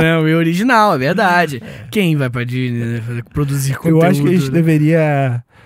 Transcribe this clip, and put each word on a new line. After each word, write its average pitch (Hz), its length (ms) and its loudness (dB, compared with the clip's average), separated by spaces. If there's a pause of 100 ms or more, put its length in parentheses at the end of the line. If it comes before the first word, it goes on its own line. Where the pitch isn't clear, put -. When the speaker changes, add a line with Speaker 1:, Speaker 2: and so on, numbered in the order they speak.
Speaker 1:
né? 165 180 2
O 160 60 0
meio 160 140 2
original, 202 560 2
é 139 40 0
verdade. 175 640 0
Speaker 2:
É. - 260 -16
Speaker 1:
Quem 175 260 0
vai 135 120 0
pra 123 160 -6
Disney, 123 400 -4
né? 117 220 -6
Fazer, 120 180 -8
produzir 139 600 -4
Speaker 2:
Eu 165 180 4
acho 143 200 2
que 147 60 2
a - 40 2
gente 185 80 2
Speaker 1:
conteúdo, 139 60 -2
né? 135 60 -6
Speaker 2:
deveria 151 920 2 (200)